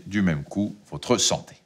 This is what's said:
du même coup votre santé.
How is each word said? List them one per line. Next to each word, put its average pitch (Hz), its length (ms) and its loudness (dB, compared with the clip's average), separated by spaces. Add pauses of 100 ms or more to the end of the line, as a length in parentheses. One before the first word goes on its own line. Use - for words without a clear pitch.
du 98 140 0
même 80 240 2
coup 101 320 -4 (140)
votre 113 260 0
santé. - 500 -2